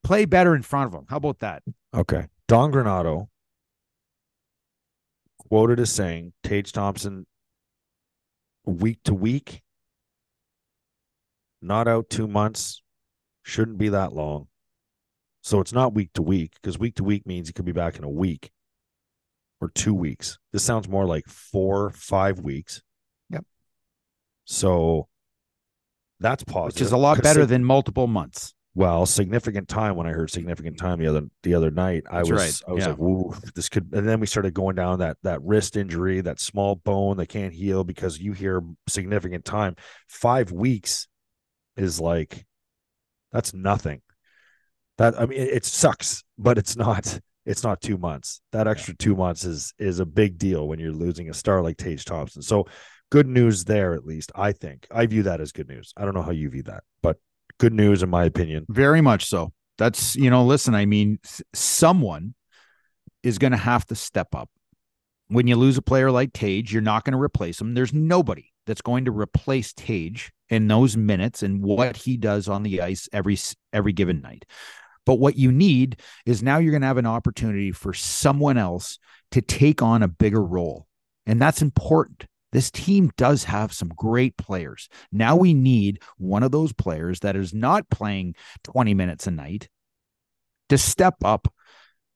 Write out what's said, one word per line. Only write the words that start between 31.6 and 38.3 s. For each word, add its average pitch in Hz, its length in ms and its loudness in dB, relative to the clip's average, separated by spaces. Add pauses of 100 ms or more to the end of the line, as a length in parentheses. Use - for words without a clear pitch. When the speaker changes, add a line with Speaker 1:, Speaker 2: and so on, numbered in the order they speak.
Speaker 2:
night, 87 380 -2
I 85 80 -6
Speaker 1:
That's 85 120 0
Speaker 2:
was, 90 100 2
Speaker 1:
right. 80 300 -2
Speaker 2:
I - 20 -6
was 90 120 -2
Speaker 1:
Yeah. 90 60 -2
Speaker 2:
like, 73 100 -6
"Woo, 90 340 0 (220)
this 85 120 -8
could," 90 260 -4
and 104 140 -2
then 113 120 0
we 107 80 -4
started 98 260 -2
going 95 220 -2
down 92 240 -2
that, 82 240 -4
that 85 180 -4
wrist 101 340 0
injury, 92 460 -2
that 85 180 -6
small 101 360 -2
bone 98 420 -2
that 87 100 -4
can't 98 260 -8
heal, 95 300 -2
because 90 360 -6
you 101 140 -6